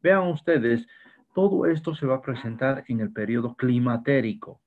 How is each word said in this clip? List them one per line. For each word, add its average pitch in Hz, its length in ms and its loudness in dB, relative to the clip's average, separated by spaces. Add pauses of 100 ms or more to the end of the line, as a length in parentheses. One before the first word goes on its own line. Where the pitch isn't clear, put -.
Vean 185 280 4
ustedes, 120 580 0 (460)
todo 190 320 2
esto 165 280 0
se 147 140 -4
va 131 80 2
a 131 60 -6
presentar 131 680 -4
en 113 140 -2
el 107 100 -4
periodo 117 440 -4
climatérico 123 1120 0